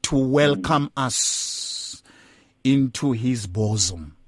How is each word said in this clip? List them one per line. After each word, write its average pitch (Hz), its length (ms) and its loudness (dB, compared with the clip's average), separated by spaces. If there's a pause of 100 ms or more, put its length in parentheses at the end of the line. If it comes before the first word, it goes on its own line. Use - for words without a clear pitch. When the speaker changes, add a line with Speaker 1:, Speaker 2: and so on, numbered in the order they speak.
Speaker 1:
to - 160 0
welcome 143 800 2
Speaker 2:
Mm. 135 80 0
Speaker 1:
us - 960 -6 (600)
into 135 480 2
his 117 360 0
bosom. 92 680 -2 (120)